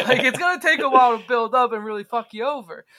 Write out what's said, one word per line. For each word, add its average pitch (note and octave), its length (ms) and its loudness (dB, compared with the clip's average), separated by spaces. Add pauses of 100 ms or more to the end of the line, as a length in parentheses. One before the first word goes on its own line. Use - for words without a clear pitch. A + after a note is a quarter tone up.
like, B3+ 160 2
it's C4 160 0
gonna F4+ 220 0
take D#4+ 180 2
a D4+ 100 -2
while B3 300 6
to F#3 80 -16
build A#3 300 -2
up B3 160 2
and G#3+ 120 -8
really G#3+ 200 -8
fuck A#3 280 -8
you G#3+ 120 -8
over. B3 420 -8 (120)